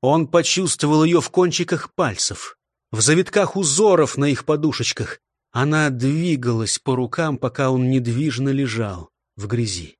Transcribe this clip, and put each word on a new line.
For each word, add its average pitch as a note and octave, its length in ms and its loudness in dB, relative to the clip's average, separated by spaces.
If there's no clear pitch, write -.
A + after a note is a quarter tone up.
Он D3 260 2
почувствовал D#3+ 760 2
её E3+ 160 4
в - 100 -8
кончиках F3 640 0
пальцев, - 600 -4
в G#2+ 100 -4
завитках E3+ 560 2
узоров F3 640 2
на C#3+ 80 2
их C#3+ 180 -2
подушечках. D3 760 -2
Она D3 380 0
двигалась B2+ 880 0
по - 160 -2
рукам, B2+ 440 -2
пока C3 320 -2
он B2+ 200 2
недвижно C3 600 0
лежал A2 600 -4
в G2+ 100 -10
грязи. G2+ 540 -4